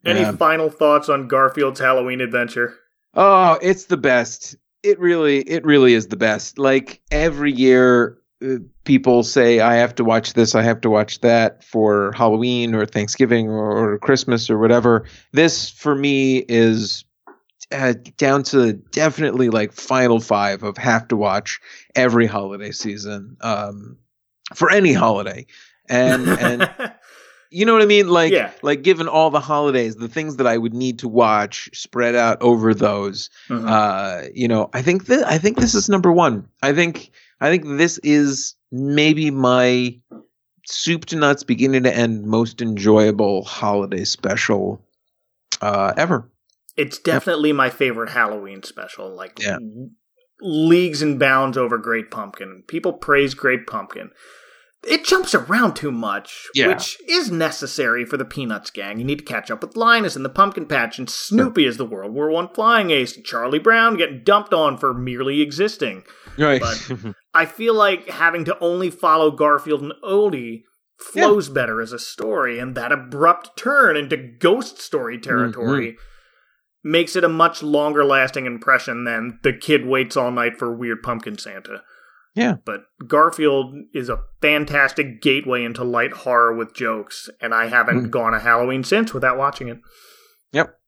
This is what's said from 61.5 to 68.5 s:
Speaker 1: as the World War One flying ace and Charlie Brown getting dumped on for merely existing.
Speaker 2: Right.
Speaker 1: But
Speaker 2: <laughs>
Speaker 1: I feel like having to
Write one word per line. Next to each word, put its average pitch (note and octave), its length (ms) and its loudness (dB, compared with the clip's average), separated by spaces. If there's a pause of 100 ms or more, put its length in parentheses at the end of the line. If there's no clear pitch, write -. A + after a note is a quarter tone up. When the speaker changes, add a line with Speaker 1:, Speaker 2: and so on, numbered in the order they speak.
Speaker 1:
as A#2 120 -2
the B2+ 80 -6
World G#2 280 -10
War D3 160 -2
One E3+ 240 -2
flying G#3+ 380 2
ace C3 240 0
and - 100 -20
Charlie B2 320 -4
Brown A3+ 400 2
getting D3 260 -2
dumped G3+ 300 2
on D3+ 240 0
for C3+ 160 -2
merely B2+ 480 -4
existing. D3 640 -4 (340)
Speaker 2:
Right. C#3+ 240 2
Speaker 1:
But A2+ 600 -8
Speaker 2:
<laughs> - 120 -20
Speaker 1:
I E3 120 2
feel A3+ 280 -4
like G3+ 360 0
having E3 360 -2
to E3+ 140 -4